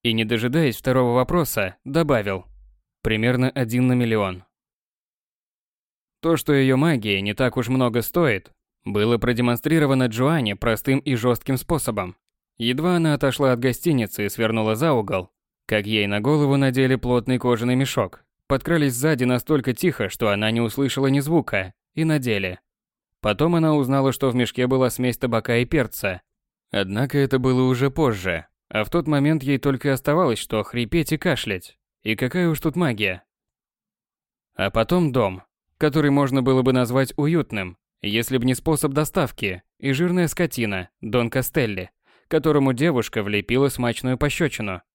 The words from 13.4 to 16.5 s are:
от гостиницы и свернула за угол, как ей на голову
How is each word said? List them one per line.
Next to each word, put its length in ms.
от 80
гостиницы 680
и 40
свернула 460
за 180
угол, 380
как 200
ей 220
на 140
голову 340